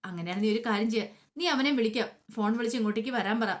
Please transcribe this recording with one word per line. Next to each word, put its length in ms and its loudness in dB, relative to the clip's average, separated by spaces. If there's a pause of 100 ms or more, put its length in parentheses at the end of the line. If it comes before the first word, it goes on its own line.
അങ്ങനെയാണെങ്കിൽ 420 -2
നീ 80 4
ഒരു 100 0
കാര്യം 260 0
ചെയ്യ, 160 0 (300)
നീ 100 -2
അവനെ 240 2
വിളിക്കാം, 380 0 (220)
ഫോൺ 260 0
വിളിച്ച് 220 -2
ഇങ്ങോട്ടേക്ക് 320 0
വരാൻ 300 0
പറ. 100 0 (100)